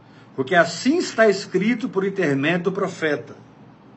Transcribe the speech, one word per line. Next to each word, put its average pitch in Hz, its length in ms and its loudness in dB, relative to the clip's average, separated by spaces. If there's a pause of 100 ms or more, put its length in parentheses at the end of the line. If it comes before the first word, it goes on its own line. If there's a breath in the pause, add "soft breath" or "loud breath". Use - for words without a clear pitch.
(360 loud breath)
porque 135 200 -2
assim 247 420 2
está 226 320 2
escrito 208 600 -2
por 185 140 -2
intermédio 175 640 0
do 196 60 0
profeta." 170 640 -4 (600)